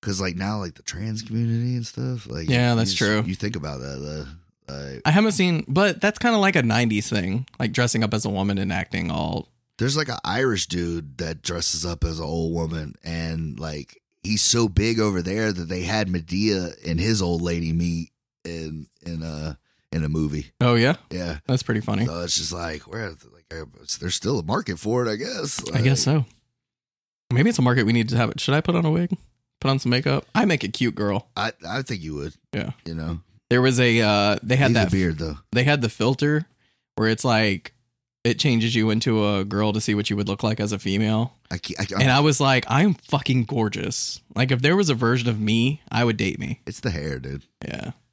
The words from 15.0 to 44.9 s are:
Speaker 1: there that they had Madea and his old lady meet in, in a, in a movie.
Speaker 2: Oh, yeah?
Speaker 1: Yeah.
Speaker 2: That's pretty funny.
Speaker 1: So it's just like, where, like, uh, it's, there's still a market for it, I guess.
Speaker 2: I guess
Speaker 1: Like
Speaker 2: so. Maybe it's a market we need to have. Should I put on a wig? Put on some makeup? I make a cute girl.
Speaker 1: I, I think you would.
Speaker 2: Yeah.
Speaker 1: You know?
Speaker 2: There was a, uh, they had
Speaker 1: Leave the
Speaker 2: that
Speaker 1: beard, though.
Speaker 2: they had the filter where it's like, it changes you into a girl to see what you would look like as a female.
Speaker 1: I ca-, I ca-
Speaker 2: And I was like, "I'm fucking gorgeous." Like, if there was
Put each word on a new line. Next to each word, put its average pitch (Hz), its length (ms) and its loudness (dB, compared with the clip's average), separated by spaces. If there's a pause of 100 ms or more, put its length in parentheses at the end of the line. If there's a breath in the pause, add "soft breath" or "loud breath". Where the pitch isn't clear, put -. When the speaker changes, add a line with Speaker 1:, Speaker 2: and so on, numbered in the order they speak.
Speaker 1:
there 104 300 -2
that 87 160 -6
they 90 140 -4
had 104 260 -2
Madea 90 680 -2 (120)
and 82 120 0
his 107 240 2
old 87 200 0
lady 85 300 -2
meet 82 380 -2 (340)
in, 80 440 -10 (180)
in 82 160 -8
a, 78 340 -6 (360)
in 80 120 0
a 76 40 -2
movie. 76 420 -2 (100)
Speaker 2:
Oh, 123 140 4
yeah? 123 220 4 (140)
Speaker 1:
Yeah. 87 360 -6
Speaker 2:
That's 127 160 0
pretty 110 180 -2
funny. 110 260 -2
Speaker 1:
So 85 160 -6
it's 87 160 -2
just 80 140 -4
like, 82 360 -6
where, 107 220 -8
like, - 440 -20
uh, 80 120 -10 (160)
it's, - 160 -6
there's 87 180 -4
still 117 220 -2
a 85 40 -4
market 98 380 -4
for 120 260 0
it, 113 40 -2
I 107 60 -2
guess. 143 460 -6 (100)
Speaker 2:
I 135 80 2
guess 131 260 4
Speaker 1:
Like 143 160 4
Speaker 2:
so. 117 40 -2 (1040)
Maybe 139 180 4
it's 220 80 0
a - 40 4
market 123 220 4
we 110 80 4
need 113 160 2
to 117 80 0
have. 117 220 2
Should - 160 0
I 151 60 2
put 175 140 0
on 170 100 2
a 156 60 2
wig? 175 260 0 (440)
Put 135 100 -2
on 135 80 2
some 123 120 0
makeup? 135 340 0 (100)
I 220 100 4
make 165 200 0
a 95 40 -2
cute 113 260 -2
girl. 104 420 -2
Speaker 1:
I, 113 160 -2 (140)
I 113 160 -6
think 110 200 -6
you 78 120 -8
would. 73 200 -8 (180)
Speaker 2:
Yeah. - 180 -6 (140)
Speaker 1:
You 82 100 -8
know? 82 260 -6 (300)
Speaker 2:
There 123 120 4
was 127 180 4
a, 117 200 6
uh, 104 420 4
they 120 140 2
had 135 120 4
Speaker 1:
Leave 120 60 6
the 117 60 4
Speaker 2:
that 90 120 2
Speaker 1:
beard, 87 260 2
though. 78 200 -6 (140)
Speaker 2:
they 123 120 4
had 143 180 2
the 117 60 0
filter 147 580 2 (500)
where 110 120 2
it's 110 160 2
like, 110 480 2 (520)
it 117 140 2
changes 117 360 4
you 110 160 4
into 110 360 2
a 101 180 2
girl 101 280 0
to 107 80 0
see 107 140 0
what 104 160 0
you 104 60 0
would 101 120 -2
look 98 140 -2
like 110 180 0
as 104 120 0
a 101 60 -4
female. 110 560 0 (160)
Speaker 1:
I 90 80 -6
ca-, - 200 -10
I 101 80 -2
ca- 95 120 -6
Speaker 2:
And 131 120 4
I 131 100 6
was 147 200 4
like, 135 280 2
"I'm 165 260 4
fucking 131 500 0
gorgeous." - 760 -2 (140)
Like, 127 160 2
if 127 100 2
there 151 160 4
was 190 140 4